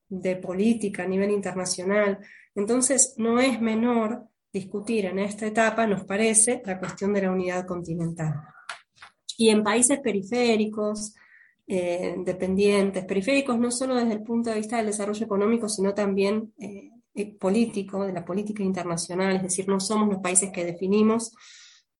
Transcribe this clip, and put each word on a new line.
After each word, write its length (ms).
de 260
política 680
a 40
nivel 240
internacional. 880
Entonces, 600
no 220
es 220
menor 680
discutir 540
en 140
esta 260
etapa, 400
nos 180
parece, 640
la 140
cuestión 340
de 80
la 100
unidad 360
continental. 680
Y 120
en 140
países 360
periféricos, 1120
eh, 480
dependientes, 800
periféricos 540
no 100
solo 260
desde 180
el 100
punto 260
de 80
vista 200
del 100
desarrollo 360
económico, 460
sino 240
también, 680
eh, 300
eh, 240
político, 680
de 80
la 120
política 380
internacional, 720
es 80
decir, 240
no 120
somos 300
los 100
países 320
que 140
definimos, 640